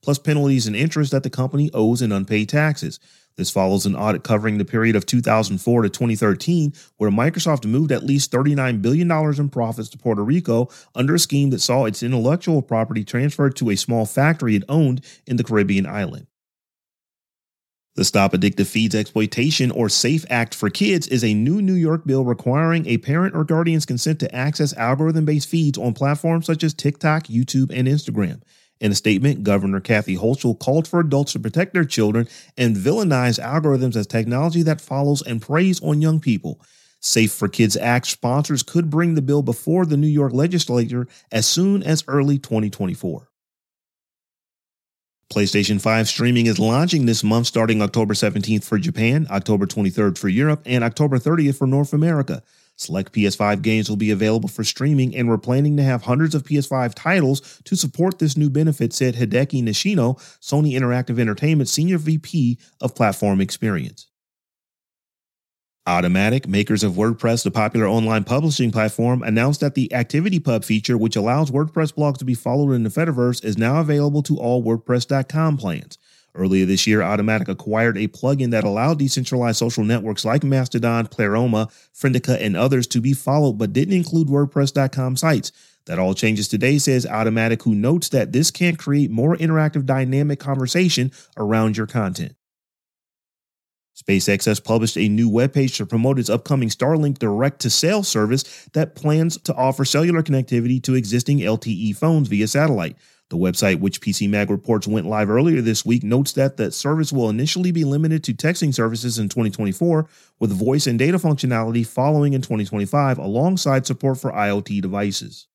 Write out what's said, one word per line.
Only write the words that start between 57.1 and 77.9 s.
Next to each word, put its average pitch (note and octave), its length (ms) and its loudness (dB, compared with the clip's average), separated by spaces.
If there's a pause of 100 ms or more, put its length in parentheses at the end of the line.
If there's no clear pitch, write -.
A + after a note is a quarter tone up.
to - 100 -2
support F3+ 440 -2
this D#3 180 0
new D3+ 140 2
benefit, D3 420 0
said B2+ 220 0
Hideki B2 480 0
Nishino, B2+ 560 0 (200)
Sony D3 340 0
Interactive B2 460 -2
Entertainment B2+ 500 0
Senior F3 280 0
V D#3 220 0
P B2 400 0 (200)
of B2 140 -4
Platform G2+ 480 0
Experience. F#2+ 640 -4 (1800)
Automattic, F#2 600 2
makers G2+ 360 0
of G2 100 0
WordPress, A2+ 500 0
the F#2+ 80 -2
popular A2 340 0
online A2 380 2
publishing C3+ 480 0
platform, A#2 500 0
announced A#2+ 380 0
that C#3+ 160 -2
the B2+ 180 0
ActivityPub C#3+ 720 0
feature, A2 320 0
which A2 180 0
allows B2+ 360 0
WordPress D#3 420 -2
blogs D3 240 0
to C#3 80 -8
be B2+ 80 0
followed C3+ 380 0
in B2 100 2
the A2 80 0
Fediverse, B2 560 0
is G#2+ 100 0
now A#2 240 2
available D3 440 0
to D3 120 0
all B2 280 0
WordPress A2+ 440 -2
dot C3+ 220 -2
com D#3 280 0
plans. - 420 -8 (340)
Earlier F#2+ 320 2
this F#2 220 0
year, G#2+ 160 4
Automattic G#2 440 0
acquired G#2+ 520 -2